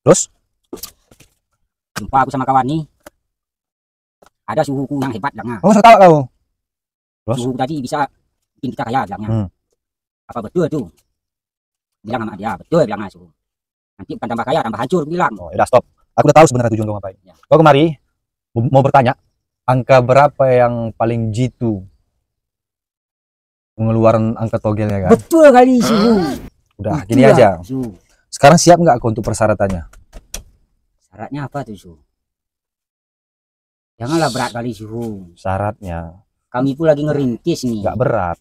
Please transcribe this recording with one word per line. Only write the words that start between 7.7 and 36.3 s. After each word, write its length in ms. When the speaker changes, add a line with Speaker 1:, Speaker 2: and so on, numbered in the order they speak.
Speaker 2:
bisa 200
bikin 160
kita 120
kaya, 200
bilangnya. 260
Speaker 1:
Hmm. 160
Speaker 2:
Apa 140
betul 260
tuh? 200
Bilang 240
sama 100
dia, 220
"Betul," 260
bilangnya 260
suhu. 200
"Nanti 220
bukan 120
tambah 200
kaya, 120
tambah 200
hancur," 240
bilang. 320
Speaker 1:
Oh, 160
ya 80
udah, 80
stop. 160
Aku 100
udah 100
tahu 120
sebenarnya 240
tujuan 160
kau 80
ngapain. 260
Speaker 2:
Ya. 120
Speaker 1:
Kau 100
kemari 280
mau, 200
mau 120
bertanya 320
angka 380
berapa 460
yang 460
paling 380
jitu 540
pengeluaran 580
angka 240
togelnya, 480
kan? 60
Speaker 2:
Betul 360
kali, 300
suhu. 340
Speaker 1:
Udah, 220
Speaker 2:
Betul 100
Speaker 1:
gini 140
Speaker 2:
lah, 100
Speaker 1:
aja. 160
Speaker 2:
suhu. 240
Speaker 1:
Sekarang 320
siap 180
nggak 220
kau 100
untuk 140
persyaratannya? 600
Speaker 2:
Syaratnya 440
apa 180
tuh, 140
suhu? 200
Janganlah 320
berat 240
kali, 200
suhu. 600
Speaker 1:
Syaratnya? 880